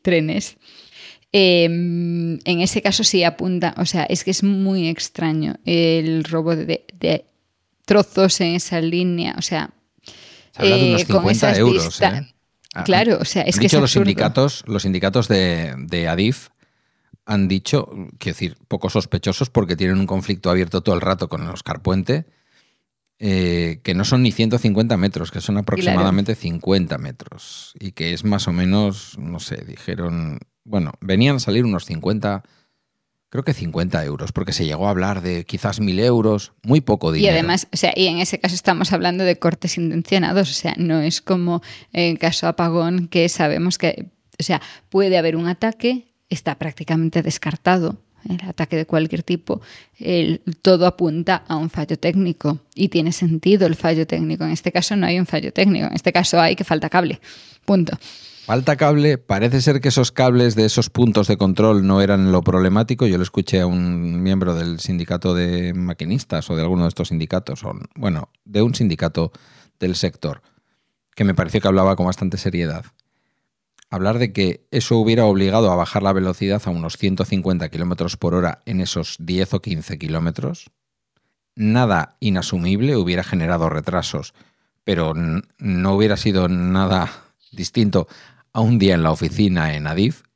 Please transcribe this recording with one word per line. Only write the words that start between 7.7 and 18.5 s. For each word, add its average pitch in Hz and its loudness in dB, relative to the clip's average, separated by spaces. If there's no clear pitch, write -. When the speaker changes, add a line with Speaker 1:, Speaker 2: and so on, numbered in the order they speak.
Speaker 1:
trozos 190 2
en 170 0
esa 170 -4
línea, 175 -2
o - -8
sea, 156 -6
Speaker 2:
Se - -10
habla 196 6
de 180 4
unos 170 2
Speaker 1:
eh, 170 -2
con 190 2
Speaker 2:
cincuenta 208 2
Speaker 1:
esas 95 4
Speaker 2:
euros, 110 4
Speaker 1:
distan- 139 2
Speaker 2:
¿eh? - -20
Ah, - -8
Speaker 1:
Claro, 196 4
o - -4
sea, - -2
es - 0
Speaker 2:
han 202 0
Speaker 1:
que 214 4
es - 2
Speaker 2:
dicho 151 6
los 127 4
Speaker 1:
absurdo. - 4
Speaker 2:
sindicatos, 139 0
los 104 -2
sindicatos 95 0
de, 85 2
de 82 -4
Adif 98 0
han 98 0
dicho, 98 -2
quiero 87 -6
decir, 80 -8